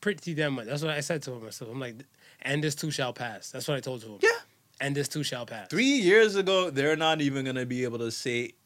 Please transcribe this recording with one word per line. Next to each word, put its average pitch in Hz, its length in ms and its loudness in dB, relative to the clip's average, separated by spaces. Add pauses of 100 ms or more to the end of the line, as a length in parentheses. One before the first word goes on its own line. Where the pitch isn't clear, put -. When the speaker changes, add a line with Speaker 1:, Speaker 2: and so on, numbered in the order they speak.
Speaker 1:
Pretty 175 320 -2
damn 147 200 0
much. 123 120 -6
That's 147 160 -4
what 160 100 -2
I 147 80 -2
said 147 240 -2
to 135 80 -8
him 120 140 -10
myself. 110 260 -12
I'm 127 80 -8
like, 120 160 -8 (460)
"And 143 200 0
this 147 140 0
too 156 160 -4
shall 127 220 -2
pass." 117 380 -10
That's 127 180 -8
what 143 80 2
I - 20 -2
told 123 240 -8
him. 107 180 -14
Speaker 2:
Yeah. 427 80 8 (520)
Speaker 1:
"And 139 120 0
this 139 140 0
too 151 160 -4
shall 123 220 -6
pass." 110 240 -14
Speaker 2:
Three 214 160 2
years 220 500 8
ago, 185 340 2
they're 147 280 2
not 160 240 2
even 139 240 0
gonna 127 200 -2
be 123 200 -2
able 117 140 -4
to 117 120 -2
say 120 400 -2 (140)